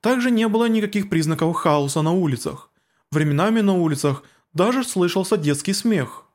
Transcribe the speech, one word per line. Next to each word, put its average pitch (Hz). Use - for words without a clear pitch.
Также 247
не 226
было 226
никаких 208
признаков 160
хаоса 147
на 156
улицах. 147
Временами 156
на 196
улицах 151
даже 240
слышался 185
детский 147
смех. 190